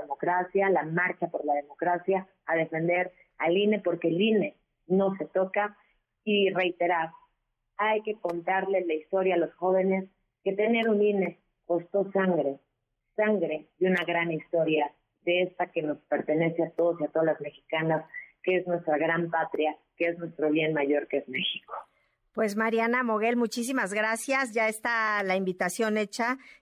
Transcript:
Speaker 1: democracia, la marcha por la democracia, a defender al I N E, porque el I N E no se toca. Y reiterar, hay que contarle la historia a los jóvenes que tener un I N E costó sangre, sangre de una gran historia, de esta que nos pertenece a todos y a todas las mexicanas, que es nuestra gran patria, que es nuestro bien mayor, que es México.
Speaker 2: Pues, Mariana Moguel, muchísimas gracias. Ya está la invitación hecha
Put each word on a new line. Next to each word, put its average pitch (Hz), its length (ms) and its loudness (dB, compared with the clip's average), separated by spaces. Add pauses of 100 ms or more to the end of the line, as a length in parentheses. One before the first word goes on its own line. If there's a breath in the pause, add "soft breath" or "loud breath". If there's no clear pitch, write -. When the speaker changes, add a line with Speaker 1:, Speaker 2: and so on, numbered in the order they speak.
Speaker 1:
democracia, 180 680 0
la 170 140 4
marcha 170 460 -2
por 151 160 -6
la 147 100 2
democracia, 175 720 -2 (200)
a 165 100 0
defender 165 560 0 (240 soft breath)
al 170 200 2
I 202 80 4
N 214 120 4
E, 196 40 -2
porque 170 280 0
el 165 120 0
I 220 120 4
N 214 140 4
E - 100 -10 (320)
no 196 280 4
se 170 100 -6
toca. 202 500 -2 (480 soft breath)
Y 202 260 4
reiterar, 175 600 0 (680)
hay 214 260 0
que 214 140 -6
contarle 185 680 -2
la 165 100 -2
historia 185 400 0
a 170 40 2
los 156 160 -2
jóvenes 190 540 2 (340)
que 196 120 -2
tener 226 340 2
un 208 140 2
I 208 80 4
N 190 160 2
E 165 120 -8 (280)
costó 175 460 -2
sangre, 165 460 0 (560)
sangre 170 540 0 (100)
de 180 100 2
una 175 160 0
gran 170 280 -2
historia, 156 580 0 (340)
de 175 180 2
esta 180 280 -4
que 165 120 -4
nos 147 160 -4 (100)
pertenece 165 560 0
a 165 60 -8
todos 170 300 0
y 147 40 -4
a 147 40 -2
todas 160 180 0
las 151 140 0
mexicanas, 160 640 -4 (380 loud breath)
que 185 140 0
es 180 100 -2
nuestra 170 300 0
gran 165 340 0
patria, 156 460 -2 (200)
que 170 120 -2
es 170 100 -4
nuestro 165 320 -2
bien 156 220 2
mayor, 143 340 0
que 139 120 -2
es - 100 -8
México. - 460 -6 (580)
Speaker 2:
Pues, 214 240 -2
Mariana 226 460 0
Moguel, 226 340 0
muchísimas 240 560 -2
gracias. 226 640 -2
Ya 220 140 2
está 220 560 -2
la 185 120 0
invitación 190 600 -2
hecha 233 400 -2 (240 loud breath)